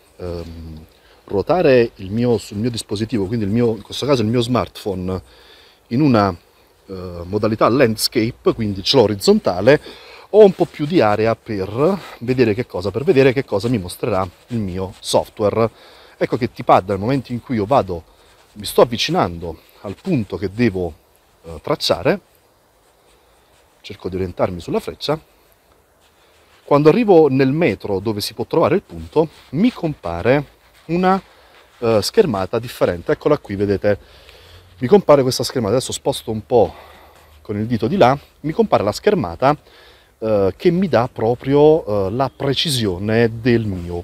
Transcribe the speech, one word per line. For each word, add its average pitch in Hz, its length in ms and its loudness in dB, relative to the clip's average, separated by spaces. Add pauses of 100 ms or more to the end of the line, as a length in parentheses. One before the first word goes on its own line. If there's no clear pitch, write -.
(180)
ehm, 82 680 -12 (400)
ruotare 127 720 2
il 95 160 -12
mio, 120 260 0
sul 101 200 -8
mio 113 120 -2
dispositivo, 107 560 -4
quindi 110 200 -4
il 98 60 -2
mio, 117 240 0
in 101 60 -14
questo - 240 -10
caso 135 160 2
il 107 60 0
mio 120 140 0
smartphone, 95 800 -4 (680)
in 120 140 -2
una, 107 340 4 (520)
eh, 90 380 -12
modalità 107 440 0
landscape, 117 840 0
quindi 101 300 -6
ce - 120 -2
l'ho 131 80 6
orizzontale, 107 800 2 (500)
ho 214 120 8
un 196 100 8
po' 175 120 0
più - 200 -8
di 160 160 2
area 107 340 2
per 110 640 -4 (220)
vedere 120 340 2
che 117 140 -6
cosa, 95 240 -6
per 113 120 -6
vedere 135 300 4
che 131 120 -2
cosa 101 220 -4
mi 120 120 0
mostrerà 95 480 -4 (200)
il 120 120 -6
mio 92 400 -6
software. 104 680 -2 (480)
Ecco 165 200 -4
che 117 140 -4
Tipad, 107 380 2
nel 101 100 -2
momento 123 320 -4
in 120 100 -8
cui - 140 -6
io 104 100 0
vado, 98 380 -2 (500)
mi 104 120 -16
sto - 160 2
avvicinando 101 760 -2 (240)
al 98 180 -12
punto 123 380 -4
che 92 140 -6
devo, 95 420 -2 (520)
eh, 82 180 -16
tracciare, 147 560 -2 (1600)
cerco - 280 -14
di 92 60 -10
orientarmi 92 440 -4
sulla 160 200 -6
freccia, - 400 -6 (1500)
quando 147 200 6
arrivo 175 400 6
nel 131 220 2
metro 104 480 -2
dove 104 220 -4
si - 140 -10
può 113 100 -6
trovare 151 300 2
il 202 80 -2
punto, 87 460 -4 (220)
mi 208 200 2
compare 127 720 -2 (400)
una, 185 340 0 (600)
eh, 113 200 2
schermata 113 600 0
differente. 110 520 -4
Eccola 147 280 0
qui, - 160 -10
vedete, 101 420 0 (800)
mi 127 100 -6
compare 151 360 6
questa 127 180 -2
schermata. 113 320 -2
Adesso 127 180 -2
sposto - 380 -6
un 110 160 -8
po' 113 260 2 (680)
con 104 160 -8
il 107 80 -2
dito 117 220 -2
di 170 100 -2
là, 131 180 4 (260)
mi 151 100 -6
compare 151 320 0
la 104 80 0
schermata, 135 680 0 (600)
eh, 101 360 0
che - 140 0
mi 180 180 0
dà 127 240 0
proprio, 123 960 2
eh, 92 40 -4
la 127 180 -2
precisione 113 1120 -2
del 117 240 2
mio 87 380 -8